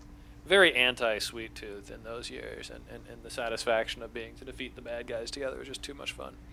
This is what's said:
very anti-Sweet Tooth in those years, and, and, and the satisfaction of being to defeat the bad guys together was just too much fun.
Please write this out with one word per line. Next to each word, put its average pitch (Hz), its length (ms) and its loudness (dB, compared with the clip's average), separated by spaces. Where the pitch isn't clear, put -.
very 175 280 10
anti-Sweet 117 800 4
Tooth 101 380 -10
in 113 120 -12
those 117 280 -8
years, 117 400 -8
and, 120 200 -12
and, 117 200 -12
and 117 100 -16
the 117 80 -12
satisfaction 113 720 2
of 113 120 -10
being 113 220 -8
to 131 100 -14
defeat 131 300 -8
the 127 60 -12
bad 120 240 -6
guys 117 240 -6
together 131 300 -4
was 123 80 -10
just 135 160 -10
too 143 100 -8
much - 200 -8
fun. 135 220 -10